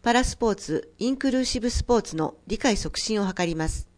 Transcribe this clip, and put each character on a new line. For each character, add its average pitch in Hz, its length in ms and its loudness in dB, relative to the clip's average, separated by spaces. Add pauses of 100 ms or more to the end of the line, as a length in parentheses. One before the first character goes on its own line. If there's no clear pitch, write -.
パ 233 100 2
ラ 247 100 4
ス - 140 -2
ポ 233 140 2
ー 196 40 0
ツ、 - 440 -4
イ 233 120 0
ン 269 60 0
ク 269 160 2
ル 254 80 2
ー 254 40 0
シ 247 140 -2
ブ 233 100 0
ス - 140 0
ポ 240 160 4
ー 202 40 2
ツ - 140 -10
の 156 200 -2 (100)
理 190 120 -4
解 226 180 4
促 - 240 -6
進 214 200 -2
を 202 60 0
図 185 180 -2
り 170 120 -2
ま 160 120 0
す。 - 300 -6